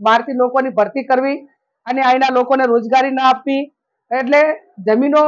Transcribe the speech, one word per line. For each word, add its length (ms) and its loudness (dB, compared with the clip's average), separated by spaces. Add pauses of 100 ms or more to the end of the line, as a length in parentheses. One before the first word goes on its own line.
બહારથી 320 0
લોકોની 360 0
ભરતી 340 -2
કરવી 360 0 (460)
અને 180 -4
અહીંના 320 2
લોકોને 300 0
રોજગારી 460 0
ના 180 -4
આપવી, 440 -2 (480)
એટલે 180 0 (400)
જમીનો 500 0